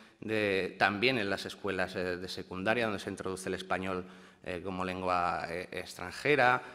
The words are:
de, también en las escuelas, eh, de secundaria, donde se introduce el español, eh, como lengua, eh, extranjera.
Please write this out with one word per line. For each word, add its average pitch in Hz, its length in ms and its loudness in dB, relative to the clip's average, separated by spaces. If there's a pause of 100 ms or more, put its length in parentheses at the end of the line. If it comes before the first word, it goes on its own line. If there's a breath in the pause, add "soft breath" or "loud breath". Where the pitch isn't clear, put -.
(200 loud breath)
de, 101 600 2
también 104 400 4
en 98 100 0
las 98 160 -2
escuelas, 92 500 -2
eh, 90 220 0
de 92 100 -8
secundaria, 98 580 0
donde 101 140 -2
se 104 120 -6
introduce 92 380 -4
el 92 60 0
español, 92 480 -2 (400 loud breath)
eh, 90 200 -6
como 92 200 -4
lengua, 90 640 0
eh, 87 240 -6
extranjera. 123 920 2 (120)